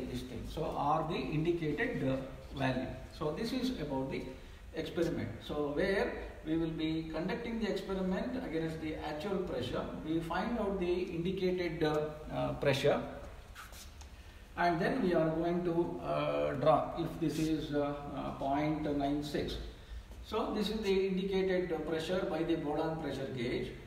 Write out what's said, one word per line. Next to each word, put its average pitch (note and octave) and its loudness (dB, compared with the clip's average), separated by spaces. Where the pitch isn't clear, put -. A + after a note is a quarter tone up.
this B2 -4
thing, A2 -8
so, - -4
or D3+ 2
the G3 0
indicated, D#3+ 2
uh, C3 4
value. C3 2
So D3+ 0
this A#3 -2
is B3 0
about C3+ -2
the - -4
experiment. D#3+ 0
So D3 0
where F#3+ 2
we D#3+ 2
will E3 2
be D#3+ 0
conducting A3+ -2
the G3+ 0
experiment F#3+ 0
against D#3+ -2
the D#3 -2
actual D3+ -2
pressure, E3 -2
we D#3+ 2
find G3 0
out G3 0
the F3 2
indicated, F3 0
uh, D#3 4
uh, C#3 0
pressure, C#3+ 4
and F3 4
then A#3+ 2
we F3 4
are D#3+ 6
going E3+ 2
to, E3+ 2
uh, D3 2
draw D#3 6
if E3 -4
this D#3 0
is, D#3 0
uh, C#3+ 2
uh, C3+ -4
point D3+ 2
nine C#3+ 2
six. - -2
So G#3+ -2
this G#3 2
is A3 0
the F#3+ 4
indicated, F#3 2
uh, D#3 0
pressure D#3+ 0
by D#3+ 0
the E3 2
Bourdon D#3+ 0
pressure C3+ -4
gauge, - -2